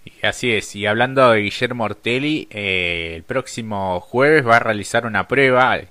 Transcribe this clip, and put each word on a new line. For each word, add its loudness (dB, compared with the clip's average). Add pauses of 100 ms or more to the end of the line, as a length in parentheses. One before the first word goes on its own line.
Y -8
así -2
es, -2
y -6
hablando 4
de 4
Guillermo -4
Ortelli, -4
eh, -4
el -12
próximo -6
jueves 2
va 6
a 6
realizar -2
una -2
prueba, 4 (120)